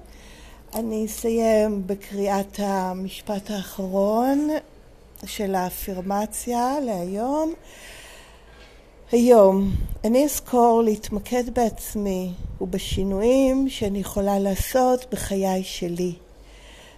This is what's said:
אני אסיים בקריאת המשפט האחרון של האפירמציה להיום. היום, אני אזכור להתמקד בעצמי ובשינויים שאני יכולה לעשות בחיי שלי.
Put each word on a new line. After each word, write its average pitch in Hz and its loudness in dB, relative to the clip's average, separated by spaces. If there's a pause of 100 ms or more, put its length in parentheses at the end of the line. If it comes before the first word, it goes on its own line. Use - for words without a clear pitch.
(760)
אני 220 -4
אסיים 220 2
בקריאת 202 -4
המשפט 190 -4
האחרון 208 0 (800)
של 190 -4
האפירמציה 202 -4
להיום. 233 -2 (1600)
היום, 202 8 (340)
אני 240 4
אזכור 240 4
להתמקד 220 -2
בעצמי 202 -2 (280)
ובשינויים 214 2
שאני 202 -4
יכולה 202 0
לעשות 247 0
בחיי 190 -2
שלי. 175 -4 (840)